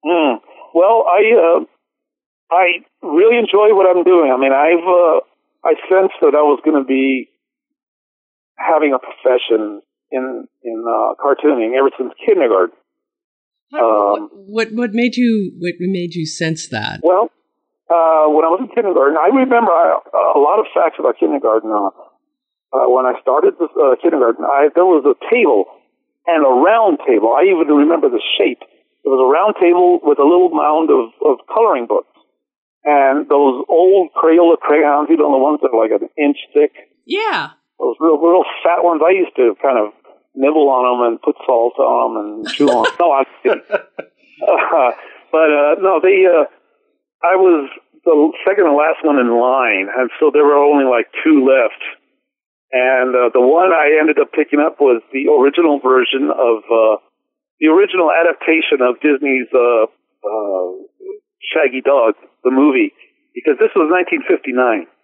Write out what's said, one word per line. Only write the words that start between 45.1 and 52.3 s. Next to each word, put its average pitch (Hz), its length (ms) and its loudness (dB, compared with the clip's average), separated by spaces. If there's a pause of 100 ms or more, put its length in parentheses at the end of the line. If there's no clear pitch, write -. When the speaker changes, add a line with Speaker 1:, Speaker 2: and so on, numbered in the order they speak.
Speaker 1:
but, 160 220 2
uh, 147 220 2 (100)
no, 185 160 2
they, 190 240 2
uh, 170 240 2 (720)
I 175 160 0
was 170 320 2 (380)
the 156 260 2 (160)
second 196 160 0
and 151 100 2
last 156 300 0
one 147 160 2
in 120 80 0
line, 117 640 0
and 123 160 -2 (100)
so 151 140 2
there 143 160 4
were 147 80 4
only, 143 320 2
like, 117 240 -2 (100)
two 151 220 4
left. 131 320 2 (960)